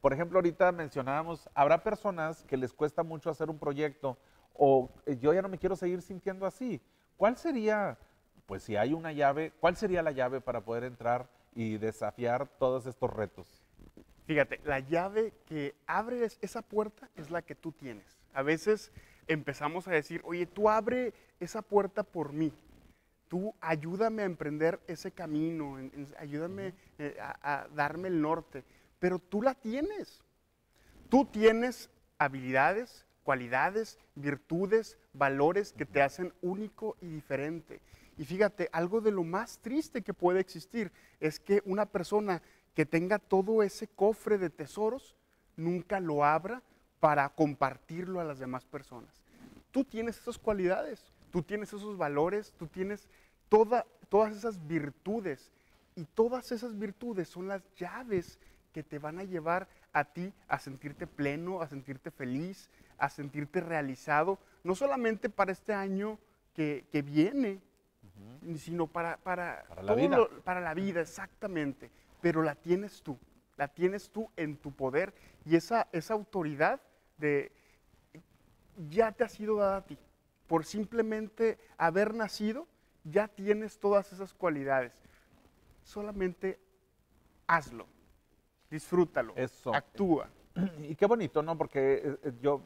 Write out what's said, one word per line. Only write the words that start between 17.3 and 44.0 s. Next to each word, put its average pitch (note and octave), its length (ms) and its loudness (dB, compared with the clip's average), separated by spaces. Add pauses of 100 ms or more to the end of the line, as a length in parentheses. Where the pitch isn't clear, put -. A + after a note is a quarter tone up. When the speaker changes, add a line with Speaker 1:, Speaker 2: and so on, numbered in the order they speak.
Speaker 2:
la E3+ 120 -4
que C#3+ 120 -14
tú - 160 -10
tienes. A#2 460 -16 (160)
A C3+ 80 -4
veces D#3+ 500 0 (360)
empezamos D3+ 600 -4
a F#3+ 40 -6
decir, E3 340 0
"Oye, F3 220 -4
tú G#3 240 2
abre A#3 420 0 (280)
esa G3 220 -8
puerta G3+ 400 2
por D3 300 -6
mí. D3+ 200 0 (760)
Tú F#3 320 -4
ayúdame F3+ 640 0
a G3 40 0
emprender D#3 600 0
ese F3+ 260 -10
camino, D#3 680 -4
en-, C3 160 -12
en-, C#3+ 240 -14
ayúdame, E3+ 500 -8
Speaker 1:
Ujú. F3+ 80 -12 (220)
Speaker 2:
eh, D3 220 -8
a, C#3 420 -6
a - 60 -14
darme D3 400 -4
el E3+ 120 2
norte". D#3 440 -2 (340)
Pero F3+ 200 2
tú G#3 240 -4
la C4 120 2
tienes. D4+ 680 -6 (880)
Tú B3+ 160 6
tienes A3 640 4 (280)
habilidades, C#3 880 2 (180)
cualidades, C#3 760 0 (160)
virtudes, E3+ 840 -2 (140)
valores C#3+ 600 2
que B2+ 120 -4
te - 140 0
Speaker 1:
Ujú. C#3 60 8
Speaker 2:
hacen F3+ 340 -6
único G#3 600 -6
y F3+ 80 -14
diferente. D#3 720 -6 (360)
Y D#3 80 -8
fíjate, F#3 480 0
algo F3 300 0
de G#3+ 80 4
lo F#3+ 140 0
más F#3+ 340 -4
triste B3+ 440 -4
que G3 120 -8
puede F3+ 260 4
existir F#3 520 -6 (280)
es D#3 200 0
que G3+ 260 4
una G3+ 200 0
persona G3 560 0 (320)
que D#3 100 4
tenga F3+ 340 2
todo G3+ 440 4
ese G3+ 240 -2
cofre G#3+ 500 2